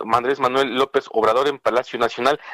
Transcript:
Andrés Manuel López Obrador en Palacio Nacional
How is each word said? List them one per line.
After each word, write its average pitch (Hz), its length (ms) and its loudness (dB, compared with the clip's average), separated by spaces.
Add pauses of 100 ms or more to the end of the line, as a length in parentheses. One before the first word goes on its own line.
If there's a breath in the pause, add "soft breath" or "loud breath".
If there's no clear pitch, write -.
(120)
Andrés 123 260 2
Manuel 131 360 0
López 135 360 0
Obrador 113 380 2
en 139 100 -4
Palacio 117 400 -2
Nacional 120 400 0 (160 loud breath)